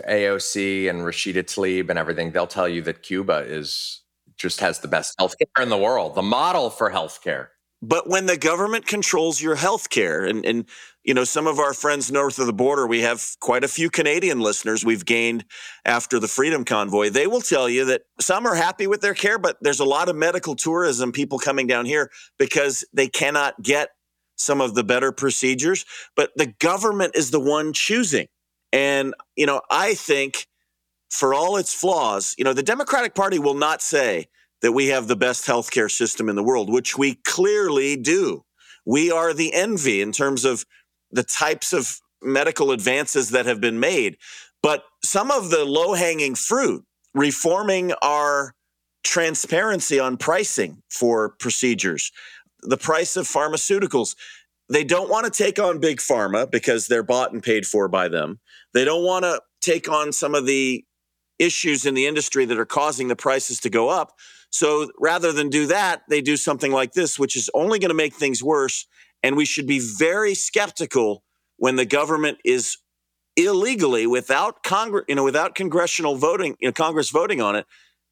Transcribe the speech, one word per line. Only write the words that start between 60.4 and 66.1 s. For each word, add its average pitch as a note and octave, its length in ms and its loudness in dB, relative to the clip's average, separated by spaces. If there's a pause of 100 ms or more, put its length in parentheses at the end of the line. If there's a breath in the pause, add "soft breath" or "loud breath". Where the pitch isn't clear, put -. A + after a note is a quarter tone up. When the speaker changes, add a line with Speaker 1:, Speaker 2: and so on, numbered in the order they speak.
Speaker 2:
the C3+ 400 0 (520)
issues D#3 480 0
in C#3 100 0
the C3+ 120 2
industry C#3+ 380 0
that A#2 120 0
are A2 80 0
causing C#3 440 -2
the A#2+ 80 -2
prices C3 420 -2
to A#2+ 100 -4
go A#2 200 2
up. F3 240 -2 (380 loud breath)
So D3+ 480 0
rather E3 320 2
than D3 180 0
do D3 160 2
that, F3+ 440 0
they D3 120 2